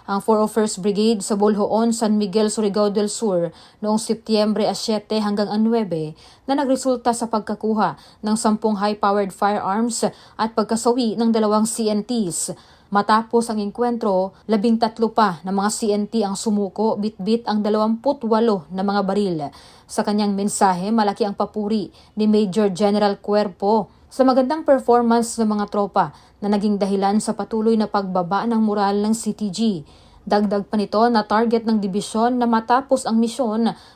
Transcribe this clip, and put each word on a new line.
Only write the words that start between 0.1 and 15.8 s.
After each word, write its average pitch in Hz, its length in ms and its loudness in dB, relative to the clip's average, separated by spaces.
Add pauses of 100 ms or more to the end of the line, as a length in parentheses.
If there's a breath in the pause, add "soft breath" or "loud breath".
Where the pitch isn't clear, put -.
four 220 160 2
oh 214 80 2
first 214 320 -2
Brigade 202 480 0
sa - 80 -2
Bolhoon, 208 560 2
San 214 320 0
Miguel, 214 320 0
Surigao 208 400 0
del 208 160 0
Sur 180 400 -2 (320 loud breath)
noong 214 160 0
Setyembre 214 720 0
asyete 208 480 -4
hanggang 208 320 -2
anuwebe 202 640 0 (320 loud breath)
na 269 80 -2
nagresulta 262 640 0
sa 240 80 -4
pagkakuha 214 720 -2 (240 loud breath)
ng 214 160 0
sampung 214 400 0
high-powered 202 560 -2
firearms 208 720 -2 (320 loud breath)
at 220 160 -4
pagkasawi 226 640 0
ng 226 160 2
dalawang 214 320 2
C 220 240 -2
N 208 160 -2
Ts. 214 480 -4 (400 loud breath)
Matapos 226 560 2
ang 214 80 -4
engkwentro, 208 880 -2
labing 220 320 2
tatlo 226 400 0
pa 196 240 2
na 185 80 -8
mga 196 240 0
C 226 240 -2